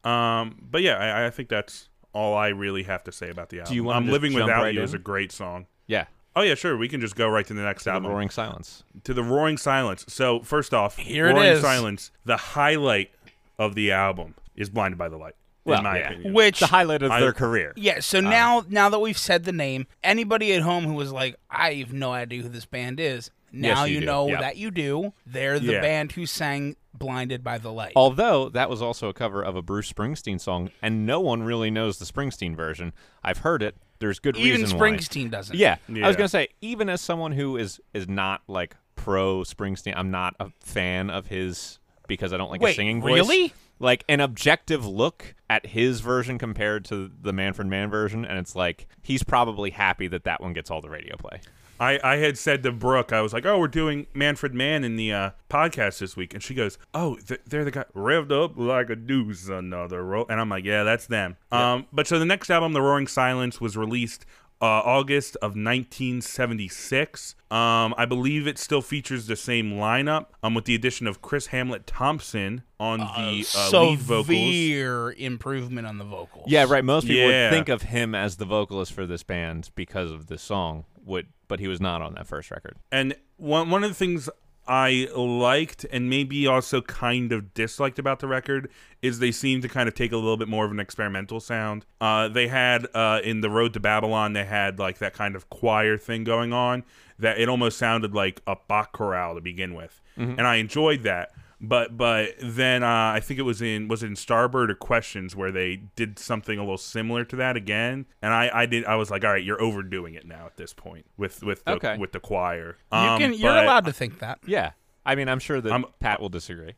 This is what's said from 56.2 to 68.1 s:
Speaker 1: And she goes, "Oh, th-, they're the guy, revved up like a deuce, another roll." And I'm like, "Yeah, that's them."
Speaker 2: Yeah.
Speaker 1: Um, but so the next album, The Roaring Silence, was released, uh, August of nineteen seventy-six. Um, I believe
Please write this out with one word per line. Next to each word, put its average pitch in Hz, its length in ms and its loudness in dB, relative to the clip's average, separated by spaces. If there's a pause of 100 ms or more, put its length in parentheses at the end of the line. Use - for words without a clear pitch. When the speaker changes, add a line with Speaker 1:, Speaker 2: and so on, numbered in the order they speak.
Speaker 1:
And 101 80 -10
she 131 100 -10
goes, 113 240 -2 (160)
"Oh, 151 220 -2
th-, 104 320 -10
they're 147 180 -2
the 139 60 -2
guy, 135 140 -6 (100)
revved 139 360 2
up 151 240 2
like 123 360 0
a 113 40 -2
deuce, 113 540 -2
another 90 540 -6
roll." 101 260 -2
And 110 100 0
I'm 113 100 0
like, 95 140 -4
"Yeah, 104 200 2
that's 113 240 2
them." 98 300 -2 (140)
Speaker 2:
Yeah. 123 220 4
Speaker 1:
Um, 127 180 -4
but 147 140 0
so 170 140 2
the 160 60 2
next 185 260 0
album, 165 220 2
The 139 100 2
Roaring 139 240 4
Silence, 127 520 0
was 110 160 -4
released, 113 520 -4 (340)
uh, 117 40 2 (200)
August 139 560 2
of 104 140 -4
nineteen 123 640 -2
seventy-six. 120 1120 -4 (140)
Um, 113 480 2
I 120 80 2
believe 135 420 0